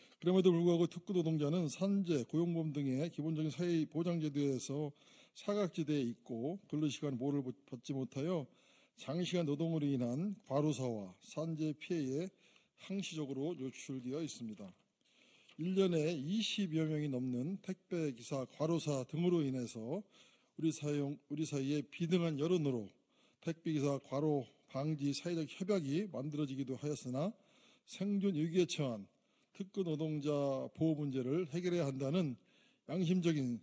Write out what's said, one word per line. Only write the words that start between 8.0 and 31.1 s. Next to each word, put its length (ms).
장시간 480
노동으로 400
인한 600
과로사와 760
산재 600
피해에 500
항시적으로 800
노출되어 680
있습니다. 500
일 180
년에 380
이십여 720
명이 240
넘는 520
택배기사, 880
과로사 520
등으로 380
인해서 600
우리 140
사용-, 460
우리 160
사이에 380
비등한 580
여론으로 500
택배기사 580
과로 460
방지 440
사회적 380
협약이 640
만들어지기도 640
하였으나, 560
생존 500
위기에 320
처한 420
특구 320
노동자 480
보호 220
문제를 540